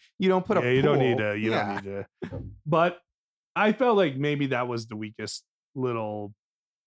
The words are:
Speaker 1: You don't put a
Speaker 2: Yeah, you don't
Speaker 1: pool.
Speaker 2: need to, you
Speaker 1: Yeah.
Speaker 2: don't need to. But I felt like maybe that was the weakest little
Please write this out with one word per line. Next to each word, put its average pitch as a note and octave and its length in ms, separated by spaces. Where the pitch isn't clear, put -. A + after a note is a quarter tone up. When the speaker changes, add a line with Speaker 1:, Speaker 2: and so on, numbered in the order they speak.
Speaker 1:
You F#3 100
don't F#3 160
put G#3 120
a E3 40
Speaker 2:
Yeah, B2 80
you C3 140
don't D3 160
Speaker 1:
pool. C3 80
Speaker 2:
need A#2 100
to, G#2+ 180
you G#2+ 140
Speaker 1:
Yeah. A#2 160
Speaker 2:
don't G2+ 40
need G2 440
to. - 140
But E3 340
I G#3+ 180
felt A#3 240
like D3+ 200
maybe C#3+ 300
that B2+ 200
was A#2 200
the A2+ 80
weakest G#2+ 480
little G#2+ 600